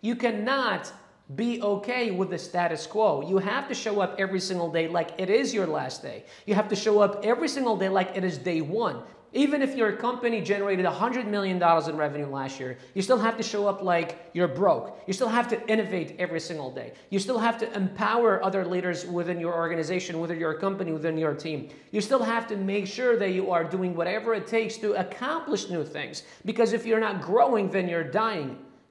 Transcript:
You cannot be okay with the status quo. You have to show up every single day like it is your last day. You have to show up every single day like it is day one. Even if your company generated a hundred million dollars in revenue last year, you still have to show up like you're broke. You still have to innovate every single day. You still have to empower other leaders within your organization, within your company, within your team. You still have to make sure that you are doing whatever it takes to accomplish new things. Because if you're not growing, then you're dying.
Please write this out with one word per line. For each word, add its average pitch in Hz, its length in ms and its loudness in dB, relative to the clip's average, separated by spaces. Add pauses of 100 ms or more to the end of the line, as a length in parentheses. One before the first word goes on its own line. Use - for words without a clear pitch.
You 233 140 0
cannot 233 760 0 (440)
be 233 260 -2
okay 208 500 0
with 180 200 0
the 175 60 -4
status 165 500 -2
quo. 165 420 2
You 190 80 4
have 226 300 0
to 247 80 -4
show 208 260 0
up 180 160 0
every 190 220 0
single 175 320 -2
day 165 160 2
like 165 300 0
it 185 120 -2
is 226 240 4
your 196 140 0
last 139 340 -4
day. 107 240 -12 (200)
You 208 100 2
have 208 140 2
to 208 60 0
show 208 240 4
up 202 240 4
every 247 240 2
single 254 300 0
day 190 120 0
like 190 280 0
it 185 60 -2
is 180 140 0
day 165 240 -2
one. 165 420 -2 (320)
Even 277 280 4
if 269 120 -2
your 220 180 2
company 240 480 0
generated 196 440 0
a 170 60 4
hundred 233 340 0
million 196 320 0
dollars 170 300 6
in 156 100 -4
revenue 147 300 -2
last 135 320 -6
year, 127 180 -8 (160)
you 190 80 -2
still 240 160 4
have 226 200 2
to 226 40 -4
show 202 240 -2
up 196 160 0
like 175 520 0
you're 175 140 2
broke. 160 600 2
You 185 60 0
still 233 140 0
have 233 200 2
to - 200 -4
innovate 185 520 0
every 175 200 -2
single 151 300 -8
day. 123 240 -10 (160)
You 196 80 0
still 226 220 0
have 226 180 2
to 226 180 -4
empower 208 680 2
other 190 200 0
leaders 180 440 -2
within 175 320 -2
your 170 160 -2
organization, 170 640 -2
within 165 200 -4
your 160 140 0
company, 190 380 -2
within 160 260 -2
your 156 160 0
team. 147 360 -6 (200)
You 208 100 -2
still 240 220 2
have 226 280 0
to 214 60 -4
make 196 300 -2
sure 240 320 2
that 196 140 2
you 190 180 0
are 170 140 4
doing 180 320 -2
whatever 214 400 0
it 208 100 -4
takes 226 320 -2
to 208 160 0
accomplish 254 720 -2
new 170 160 -2
things. 147 380 -8 (240)
Because 214 260 2
if 226 140 -2
you're 226 140 2
not 202 240 -2
growing, 214 480 4
then 180 180 0
you're 170 140 -2
dying. 160 560 -2 (320)